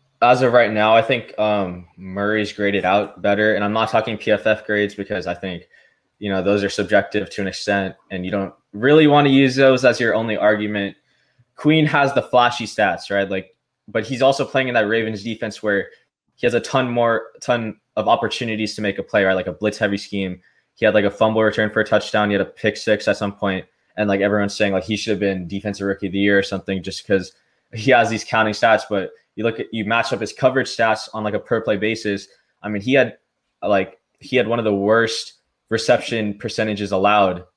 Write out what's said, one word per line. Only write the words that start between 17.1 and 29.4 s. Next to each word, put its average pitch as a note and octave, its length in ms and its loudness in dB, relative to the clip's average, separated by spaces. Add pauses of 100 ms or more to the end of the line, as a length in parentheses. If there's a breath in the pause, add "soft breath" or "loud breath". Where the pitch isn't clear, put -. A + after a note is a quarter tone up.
ton A#2 380 -4 (160)
of G#2+ 140 -2
opportunities A2 680 -2
to A2 80 -10
make G2+ 160 -4
a G2+ 40 -6
play, G#2 220 0
right? F#2+ 100 2
Like F#2 120 -4
a F#2 60 -6
blitz G#2 260 -4
heavy G2+ 180 0
scheme. F#2+ 440 -8 (340)
He - 100 -4
had, G#2+ 80 4
like, G2+ 140 4
a G2 40 0
fumble A2 320 0
return G#2+ 280 0
for A2 100 -2
a G#2+ 60 0
touchdown. G#2 420 0
He G2+ 60 0
had G2 80 2
a - 80 -6
pick - 260 -4
six - 320 -2
at G2+ 80 2
some G2+ 180 -6
point. F#2+ 300 -6 (320)
And, G#2+ 120 -2
like, G2 120 0
everyone's G2+ 340 0
saying, G2+ 200 0
like, F#2 100 -2
he A2 120 -4
should G#2+ 160 -4
have G2 80 -2
been F#2+ 280 -4
defensive G2 380 -6
rookie G2 220 -4
of F2 40 -10
the G2 60 -4
year G2+ 200 4
or G2 40 2
something F#2+ 400 -6
just - 240 -12
'cause F#2+ 260 -2 (400)
he A2 200 2
has A#2 180 6
these A2 140 -4
counting A2 280 0
stats. A2+ 380 2
But G2 220 -4 (240 soft breath)
you G#2+ 80 -6